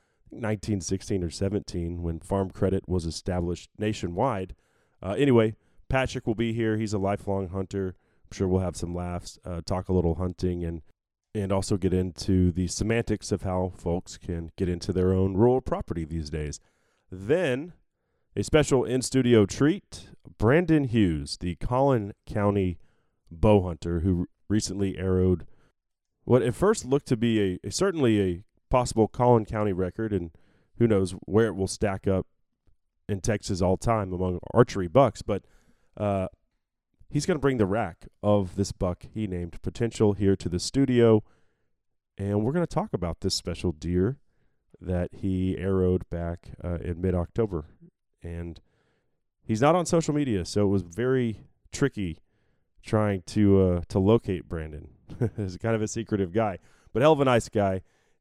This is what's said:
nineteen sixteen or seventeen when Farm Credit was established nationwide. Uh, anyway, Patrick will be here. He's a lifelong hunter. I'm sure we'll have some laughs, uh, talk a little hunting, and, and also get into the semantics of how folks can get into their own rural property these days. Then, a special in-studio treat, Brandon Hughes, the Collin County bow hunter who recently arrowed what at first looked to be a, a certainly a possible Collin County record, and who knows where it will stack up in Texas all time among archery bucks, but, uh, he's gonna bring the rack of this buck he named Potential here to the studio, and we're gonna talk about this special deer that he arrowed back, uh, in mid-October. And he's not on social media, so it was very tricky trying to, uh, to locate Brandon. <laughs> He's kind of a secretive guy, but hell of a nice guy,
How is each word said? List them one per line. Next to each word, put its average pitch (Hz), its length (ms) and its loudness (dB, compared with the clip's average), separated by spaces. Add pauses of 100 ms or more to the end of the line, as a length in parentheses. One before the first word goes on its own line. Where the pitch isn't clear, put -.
(300)
nineteen 107 520 -4
sixteen 95 420 -4
or 82 60 -6
seventeen 87 720 -4
when 82 160 -4
Farm 98 320 -4
Credit 95 360 -2
was 87 200 -4
established 87 720 -6
nationwide. 104 760 -4 (480)
Uh, 95 140 -6
anyway, 117 380 4 (340)
Patrick 131 380 -2
will 117 80 0
be 113 180 -2
here. 110 240 -2
He's 107 160 -4
a 107 60 -2
lifelong 98 500 -4
hunter. 95 460 -6 (300)
I'm - 120 -20
sure 98 120 0
we'll 92 120 2
have 90 160 -4
some 85 180 -8
laughs, 87 520 -8
uh, 85 180 -8
talk 92 240 -4
a 92 60 0
little 85 220 2
hunting, 90 460 -4
and, 82 200 -8 (520)
and 98 180 -4
also 98 260 0
get 90 160 0
into 92 580 2
the 90 140 -2
semantics 107 680 -4
of 98 100 -4
how 92 320 -4
folks - 440 -6
can 85 380 -8
get 92 120 -2
into 87 240 -4
their 92 220 2
own 95 200 2
rural 123 280 4
property - 420 -6
these 78 240 -8
days. 76 320 -8 (500)
Then, 135 600 -2 (640)
a 101 60 -2
special 139 420 4
in-studio 120 600 4
treat, - 600 -2 (300)
Brandon 156 460 4
Hughes, 92 520 0
the 87 200 -6
Collin 123 560 0 (140)
County 101 520 0 (520)
bow 98 320 4
hunter 85 380 -4
who 90 260 0 (220)
recently 98 500 -2
arrowed 92 480 2 (800)
what 120 180 4
at 117 140 -2
first 208 280 2
looked 139 220 0
to 127 100 0
be 113 240 2
a, 95 280 -2
a - 20 -6
certainly 147 500 2
a 92 220 -2 (280)
possible 120 360 2
Collin 120 380 4
County 104 280 -2
record, 92 400 -4
and 87 200 -4 (460)
who 117 100 4
knows 95 240 2 (140)
where 110 200 4
it 101 80 -4
will 95 140 -4
stack 98 400 -4
up 95 180 0 (840)
in 101 120 -4
Texas 104 420 -2
all 92 140 4
time 107 360 -2
among 90 280 -4 (120)
archery 104 360 4
bucks, 104 340 2
but, 101 220 -4 (520)
uh, 98 300 -2 (840)
he's 147 180 -2
gonna 180 120 0
bring 131 200 2
the 104 80 4
rack 95 420 -4 (120)
of 101 360 2
this 95 160 -2
buck - 320 -4 (100)
he 110 140 -6
named 87 340 -8
Potential 107 520 0
here 98 200 2
to - 140 -4
the 85 100 -2
studio, 117 640 4 (960)
and 101 240 -2
we're 104 100 0
gonna 170 140 -2
talk 202 260 -6
about 85 280 -6
this - 140 -2
special 87 360 -4
deer 90 480 -2 (640)
that 90 340 -6
he 92 420 -4
arrowed 92 540 0
back, 85 380 -8 (160)
uh, 87 180 -6
in 85 180 -8
mid-October. 90 680 -2 (560)
And 85 360 -12 (840)
he's 110 180 -4
not 147 140 6
on 180 100 2
social 160 300 0
media, 120 320 0
so - 160 0
it 101 80 2
was 98 100 2
very 113 600 -2 (300)
tricky 101 500 -4 (640)
trying 104 440 0
to, 98 340 6
uh, 90 280 2
to 104 100 -2
locate 98 500 2
Brandon. 78 400 -10 (260)
<laughs> - 220 -4
He's 92 220 -8
kind 113 160 -2
of 107 80 -2
a 107 60 -4
secretive 98 440 -4
guy, 101 260 -2 (360)
but 113 80 0
hell 156 100 6
of 143 80 2
a 139 60 4
nice 120 240 2
guy, 98 320 0 (380)